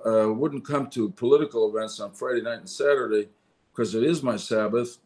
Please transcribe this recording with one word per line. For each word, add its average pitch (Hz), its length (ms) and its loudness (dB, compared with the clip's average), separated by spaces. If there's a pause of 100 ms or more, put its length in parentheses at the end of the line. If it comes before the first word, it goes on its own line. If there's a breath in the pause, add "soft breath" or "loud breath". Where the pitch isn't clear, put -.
uh, 110 240 4
wouldn't 139 340 -4
come 143 260 -2
to 110 180 -2
political 120 680 2
events 110 240 -6
on 101 140 -8
Friday 123 280 -4
night 117 180 -8
and 92 100 -18
Saturday, 123 580 2 (460)
'cause 110 220 -2
it 113 80 2
is 151 200 2
my 117 140 0
Sabbath, 113 680 -2